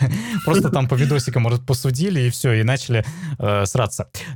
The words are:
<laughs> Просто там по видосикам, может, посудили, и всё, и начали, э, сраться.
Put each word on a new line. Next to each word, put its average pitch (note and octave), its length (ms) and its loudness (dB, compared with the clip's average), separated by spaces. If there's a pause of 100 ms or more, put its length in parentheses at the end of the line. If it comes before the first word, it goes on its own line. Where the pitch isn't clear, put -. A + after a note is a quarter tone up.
(180)
<laughs> A3+ 260 -4
Просто D#3+ 260 2
там C3 180 2
по C3+ 60 0
видосикам, C3 480 2
может, A#2+ 240 0
посудили, C#3 540 0
и B2 100 2
всё, B2 240 0
и A2 80 2
начали, A#2 420 0 (340)
э, G#2 280 0
сраться. - 440 -2 (260)